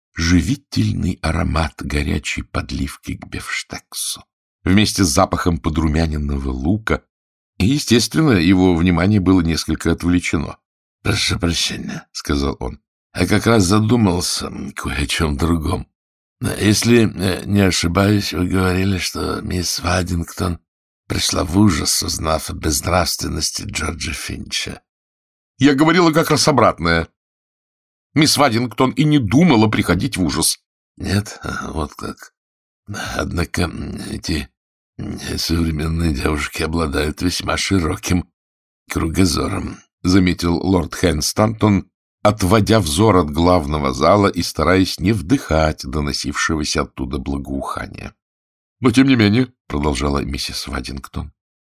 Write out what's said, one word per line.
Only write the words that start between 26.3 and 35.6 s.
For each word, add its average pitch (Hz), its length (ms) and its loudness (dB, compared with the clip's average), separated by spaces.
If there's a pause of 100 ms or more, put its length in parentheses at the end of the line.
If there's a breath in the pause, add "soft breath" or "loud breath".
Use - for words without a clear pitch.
раз 151 180 2
обратное. 85 600 2 (1080)
Мисс 139 220 2
Вадингтон 127 560 0
и - 120 0
не 151 140 4
думала 120 480 4
приходить - 500 0
в 92 60 0
ужас». 78 360 0 (380)
«Нет? - 460 -4
А, - 300 -8
вот 78 220 -6
как. - 380 -14 (540)
Однако 85 840 -4 (400)
эти - 380 -4 (880)
современные 82 800 -2